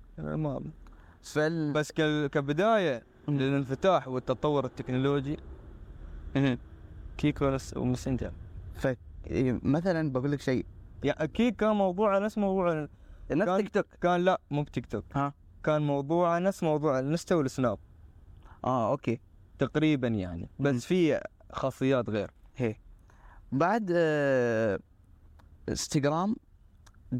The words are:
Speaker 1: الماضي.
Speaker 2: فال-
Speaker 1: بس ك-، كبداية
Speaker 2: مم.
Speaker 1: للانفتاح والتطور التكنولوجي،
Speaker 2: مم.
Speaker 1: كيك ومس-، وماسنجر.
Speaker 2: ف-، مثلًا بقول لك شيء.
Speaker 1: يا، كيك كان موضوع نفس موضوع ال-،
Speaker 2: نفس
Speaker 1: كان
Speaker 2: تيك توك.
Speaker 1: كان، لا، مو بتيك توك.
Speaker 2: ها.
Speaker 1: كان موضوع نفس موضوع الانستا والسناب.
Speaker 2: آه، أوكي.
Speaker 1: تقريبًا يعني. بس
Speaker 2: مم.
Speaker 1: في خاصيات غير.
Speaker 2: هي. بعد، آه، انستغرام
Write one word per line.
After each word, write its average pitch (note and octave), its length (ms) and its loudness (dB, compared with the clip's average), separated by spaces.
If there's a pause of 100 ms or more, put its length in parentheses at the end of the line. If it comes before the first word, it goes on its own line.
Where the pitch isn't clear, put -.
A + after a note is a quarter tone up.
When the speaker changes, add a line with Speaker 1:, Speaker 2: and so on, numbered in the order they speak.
(200)
Speaker 1:
الماضي. D3+ 520 -4 (500)
Speaker 2:
فال- D3+ 520 -2
Speaker 1:
بس D3+ 180 0
ك-، D3+ 360 0
كبداية D3+ 760 2 (240)
Speaker 2:
مم. D3 100 0
Speaker 1:
للانفتاح C3+ 680 2
والتطور C3 580 0
التكنولوجي، C3 720 -2 (960)
Speaker 2:
مم. C3+ 220 4 (600)
Speaker 1:
كيك D3 220 2
ومس-، C3+ 380 -2
وماسنجر. B2 540 -2 (440)
Speaker 2:
ف-، C3 220 -2 (680)
مثلًا D#3+ 480 2
بقول C3 200 -2
لك C#3+ 100 -2
شيء. B2+ 240 0 (380)
Speaker 1:
يا، C#3+ 220 0
كيك A3 300 0
كان G#3+ 200 2
موضوع G3 420 2
نفس G#3 200 -2
موضوع F#3+ 360 2
ال-، D3+ 160 -4 (420)
Speaker 2:
نفس E3+ 140 2
Speaker 1:
كان F3+ 120 2
Speaker 2:
تيك G3+ 120 0
توك. - 160 0 (160)
Speaker 1:
كان، F3 200 4
لا، F3+ 200 2 (100)
مو D3 120 0
بتيك - 220 -6
توك. G#2 200 -6 (100)
Speaker 2:
ها. C#3+ 180 0 (300)
Speaker 1:
كان D3+ 180 2
موضوع D3+ 560 2
نفس F#3 260 -2
موضوع D3+ 360 2
الانستا D#3 360 0
والسناب. C3 440 0 (840)
Speaker 2:
آه، A#2+ 260 0
أوكي. B2+ 280 -2 (400)
Speaker 1:
تقريبًا D3 480 2
يعني. F2+ 420 -4 (100)
بس C#3 140 2
Speaker 2:
مم. B2 60 0
Speaker 1:
في D#3+ 420 2 (300)
خاصيات C3 580 0
غير. G#2 220 -2 (240)
Speaker 2:
هي. A2+ 200 -2 (760)
بعد، F3+ 440 0
آه، C3 840 2 (880)
انستغرام D#3 680 0 (840)